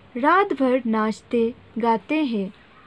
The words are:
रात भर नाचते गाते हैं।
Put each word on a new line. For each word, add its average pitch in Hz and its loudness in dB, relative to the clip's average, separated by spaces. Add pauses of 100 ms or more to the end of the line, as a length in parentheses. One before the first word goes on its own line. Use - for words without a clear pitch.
(180)
रात 349 2
भर 262 0
नाचते 220 -2 (240)
गाते 233 0
हैं। 214 -4 (340)